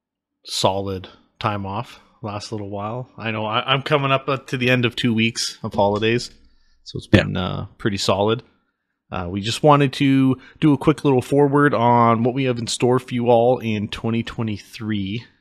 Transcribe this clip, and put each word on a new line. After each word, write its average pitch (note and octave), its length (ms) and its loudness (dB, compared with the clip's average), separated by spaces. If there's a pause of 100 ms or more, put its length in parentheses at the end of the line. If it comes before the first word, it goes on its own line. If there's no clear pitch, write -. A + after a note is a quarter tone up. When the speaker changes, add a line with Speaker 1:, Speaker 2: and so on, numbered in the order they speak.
(440)
Speaker 1:
solid G2 640 -4 (300)
time G#2 260 -6
off G2+ 360 -10 (220)
last G#2 280 -10
little G#2 200 -10
while. G#2+ 460 -8
I A2 140 -8
know A2 160 -4
I, A#2 260 -2
I'm C3+ 100 0
coming C#3 280 0
up, C3+ 180 0
uh, C#3 100 -2
to - 180 -8
the B2 120 0
end B2+ 160 4
of A2+ 120 -2
two A#2+ 180 0
weeks A2+ 480 -2
of A2 120 -8
holidays, G#2+ 580 2 (500)
so - 160 -14
it's - 140 -16
Speaker 2:
Yeah. G2+ 100 8
Speaker 1:
been, G2 140 -4
uh, F#2+ 300 -4 (120)
pretty G2+ 200 -2
solid. G#2+ 440 0 (680)
Uh, F2+ 180 -6
we G2+ 100 -4
just A2+ 220 -6
wanted C#3+ 300 6
to C3+ 480 2 (180)
do D#3 140 4
a C3 60 2
quick - 260 0
little C3 180 4
forward C#3+ 500 2
on A#2 520 4
what B2 100 0
we C3+ 100 -2
have B2 140 0
in A2+ 80 -8
store B2+ 320 2
for B2+ 160 -10
you A#2+ 140 -2
all A#2+ 300 4
in G#2+ 280 -4
twenty A2+ 380 -4
twenty-three. G#2+ 1000 -6 (160)